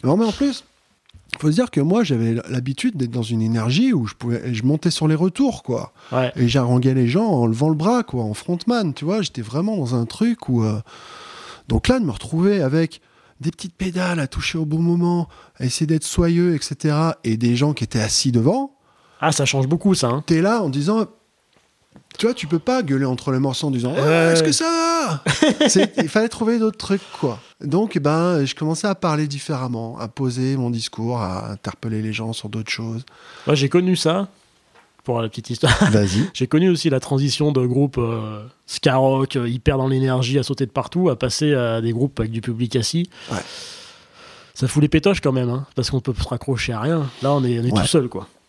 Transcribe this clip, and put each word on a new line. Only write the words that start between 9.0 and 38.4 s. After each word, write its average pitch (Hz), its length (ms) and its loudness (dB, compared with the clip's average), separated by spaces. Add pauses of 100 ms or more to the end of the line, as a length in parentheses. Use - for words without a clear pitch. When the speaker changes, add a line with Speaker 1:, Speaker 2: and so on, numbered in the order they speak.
Speaker 1:
vois. 202 180 0
J'étais 127 200 -6
vraiment 165 340 -4
dans 127 200 -2
un 117 100 0
truc - 420 -2
où, 120 160 2
euh... 107 160 0 (880)
Donc 113 220 0
là, 254 100 4
de 226 60 0
me 131 80 0
retrouver 180 500 2
avec 156 380 0 (400)
des 151 100 -2
petites - 240 -14
pédales 180 460 -2
à 135 80 -2
toucher - 300 -4
au 160 60 0
bon 156 140 -2
moment, 175 500 2 (300)
à 131 80 -4
essayer 147 200 0
d'être 156 180 0
soyeux, 170 500 2
et 143 80 0
cetera, 156 640 0
et 113 120 0
des 120 200 2
gens 147 180 2
qui - 80 -4
étaient 113 180 -2
assis 107 300 0
devant. 180 460 2 (440)
Speaker 2:
Ah, 151 120 2
ça 139 120 0
change 131 220 2
beaucoup, 175 280 2
ça, 127 140 0
hein. 135 160 0
Speaker 1:
T'es 165 160 2
là 214 220 2
en 160 80 0
disant, 180 360 0 (1120)
tu 214 80 -2
vois, 247 80 0
tu - 120 -10
peux 165 120 0
pas 254 240 0
gueuler 139 220 0
entre 127 280 -2
les 131 60 2
morceaux 135 280 -2
en 143 40 0
disant, 123 220 -2
Speaker 2:
Ouais. - 80 0
Speaker 1:
Ouais, 165 320 4
est-ce 165 100 4
que 285 100 4
ça 330 120 0
va ? 330 580 0 (220)
Speaker 2:
<laughs> 294 240 4
Speaker 1:
C'est, - 300 2
il 311 100 0
fallait 226 200 2
trouver 233 300 0
d'autres 220 200 0
trucs, 196 240 -2 (180)
quoi. 120 180 -2 (240)
Donc, 175 360 0
ben, 156 460 2
je 131 100 -4
commençais 160 320 -4
à 196 80 0
parler 156 320 -2
différemment, 123 720 -6
à 113 100 -8
poser 131 480 -2
mon 123 140 -2
discours, 117 500 -4
à 101 300 -6
interpeller 110 520 -8
les 110 120 -4
gens 113 180 -6
sur 110 160 -10
d'autres 107 220 -8
choses. 113 340 -8 (420)
Speaker 2:
Moi, 147 80 4
j'ai 139 160 2
connu 180 260 2
ça, 185 320 0 (760)
pour 117 180 -2
la 110 80 -4
petite - 200 -12
histoire. 120 220 2 (120)
<laughs> 143 60 4
Speaker 1:
Vas-y. 104 440 2
Speaker 2:
J'ai 127 120 -2
connu 170 220 2
aussi 165 220 2
la 131 100 0
transition 143 520 0
de 131 120 2
groupe, 131 320 2
euh, 110 460 -4 (240)